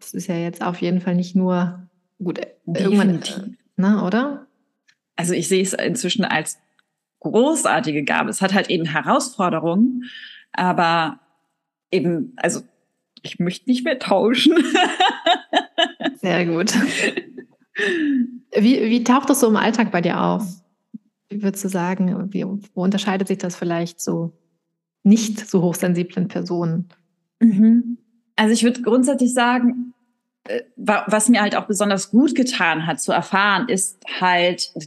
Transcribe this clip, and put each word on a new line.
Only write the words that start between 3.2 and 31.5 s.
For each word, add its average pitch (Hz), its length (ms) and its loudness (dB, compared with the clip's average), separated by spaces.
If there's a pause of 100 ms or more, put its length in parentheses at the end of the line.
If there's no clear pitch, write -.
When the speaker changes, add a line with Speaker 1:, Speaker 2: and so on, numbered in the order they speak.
Speaker 2:
Definitiv. - 160 -10 (420)
Speaker 1:
äh, - 20 -2
ne, 202 240 2
oder? 254 420 -2 (720)
Speaker 2:
Also 175 160 -2
ich 170 160 -2
sehe 190 140 2
es 190 100 -2
inzwischen 180 520 -2
als - 340 -4 (600)
großartige 156 840 0
Gabe. - 260 0
Es - 120 -4
hat 190 100 2
halt 196 160 0
eben 170 160 0
Herausforderungen, 175 1200 0 (480)
aber 170 680 0 (720)
eben, 170 460 -2
also - 240 -2 (640)
ich - 180 -16
möchte - 300 -4
nicht 254 140 0
mehr 294 140 -2
tauschen. 220 560 4 (800)
<laughs> - 880 -4
Speaker 1:
Sehr 175 260 0
gut. 170 260 0 (1800)
Wie, 220 340 4
wie 240 140 0
taucht 285 260 2
das 269 100 2
so 233 80 4
im 214 80 4
Alltag 214 340 0
bei 175 100 0
dir 170 220 -2
auf? 180 220 0 (840)
Wie 208 140 -8
würdest 196 220 -4
du 196 40 -2
sagen, 185 640 -2
wie, 185 120 -4
wo 190 380 -8
unterscheidet 190 460 0
sich 190 100 -2
das 175 180 -8
vielleicht 170 440 -4
so? 170 320 -4 (720)
Nicht 214 440 4
so 185 140 2
hochsensiblen 175 680 -2
Personen? 175 600 -4 (520)
Speaker 2:
Mhm. 226 580 4 (380)
Also 214 160 4
ich 226 120 2
würd 247 180 0
grundsätzlich 247 500 2
sagen, 247 600 2 (560)
äh, 120 140 -4 (140)
wa-, 196 300 0
was 214 220 2
mir 226 120 6
halt 208 160 0